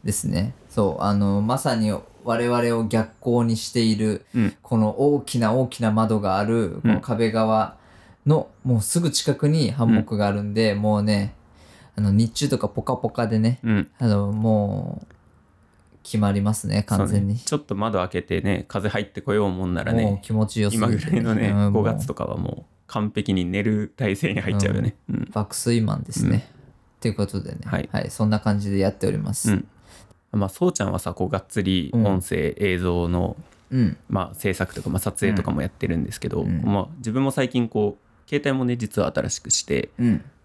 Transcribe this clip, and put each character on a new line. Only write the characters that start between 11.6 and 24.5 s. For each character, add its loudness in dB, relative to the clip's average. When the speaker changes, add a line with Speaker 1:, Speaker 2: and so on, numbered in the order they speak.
Speaker 1:
あ -2
の、 4
日 4
中 -2
と 0
か -2
ポ -6
カ -2
ポ -4
カ -2
で 2
ね、 2
Speaker 2:
う -2
ん。 2
Speaker 1:
あ 2
の、 2
も 0
う、 -20
決 -6
ま 4
り 2
ま 2
す -4
ね、 0
完 2
全 2
に。 0
Speaker 2:
そ 0
う -6
ね。 -12
ち -2
ょ -2
っ -2
と -4
窓 0
開 0
け -2
て -2
ね、 0
風 -2
入 0
っ -6
て -14
こ -2
よ 2
う 0
も -4
ん 0
な -2
ら -2
ね、 2
Speaker 1:
も 2
う -2
気 -10
持 2
ち -4
よ 2
す -2
ぎ 2
て 2
ね。 4
Speaker 2:
今 -2
ぐ -2
ら 4
い 2
の 2
ね、 2
Speaker 1:
う 2
ん、 2
も 4
う。 2
Speaker 2:
五 4
月 0
と -6
か -6
は -4
も -6
う -20
完 -2
璧 0
に 2
寝 -2
る -2
体 0
勢 -2
に -2
入 -2